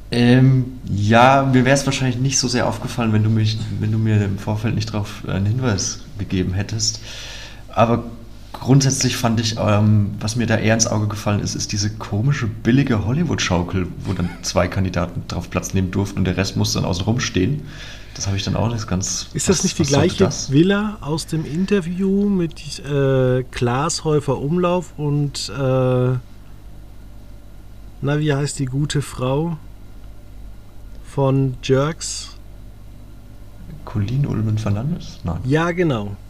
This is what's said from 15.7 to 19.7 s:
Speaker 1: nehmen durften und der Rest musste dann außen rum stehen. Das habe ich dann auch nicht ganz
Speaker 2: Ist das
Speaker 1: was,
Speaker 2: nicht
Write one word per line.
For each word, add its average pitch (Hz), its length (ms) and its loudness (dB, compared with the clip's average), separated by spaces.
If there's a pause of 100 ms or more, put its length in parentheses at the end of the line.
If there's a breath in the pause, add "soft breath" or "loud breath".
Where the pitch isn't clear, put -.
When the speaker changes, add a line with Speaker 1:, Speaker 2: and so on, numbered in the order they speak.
Speaker 1:
nehmen 95 180 2
durften 98 260 -2
und 95 80 2
der 90 100 0
Rest 95 220 -2
musste 104 220 0
dann - 100 0
außen 90 160 -2
rum 117 160 0
stehen. 113 400 0 (540 loud breath)
Das - 100 -8
habe 98 100 -2
ich 98 80 -4
dann 101 120 -2
auch 104 180 0
nicht 107 140 -6
ganz - 480 -4
Speaker 2:
Ist 156 120 -4
das 185 120 4
Speaker 1:
was, - 40 -4
Speaker 2:
nicht - 140 -2